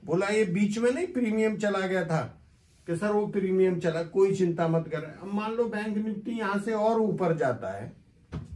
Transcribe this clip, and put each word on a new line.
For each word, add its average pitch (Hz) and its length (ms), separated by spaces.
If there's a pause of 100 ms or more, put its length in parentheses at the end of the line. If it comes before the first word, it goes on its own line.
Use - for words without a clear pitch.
बोला, 185 260
"ये 214 180
बीच 202 300
में 240 140
नहीं 339 180
premium 220 480
चला 202 240
गया 190 240
था।" 160 160 (640)
कि 170 100
सर 208 140
वो 208 180
premium 185 500
चला, 165 240
कोई 190 320
चिंता 170 320
मत 160 200
कर। 151 160 (180)
अब 196 120
मान 214 200
लो 233 140
बैंक 208 300
निफ्टी 220 360
यहाँ 202 260
से 220 140
और 220 280
ऊपर 175 360
जाता 123 340
है, 101 200 (640)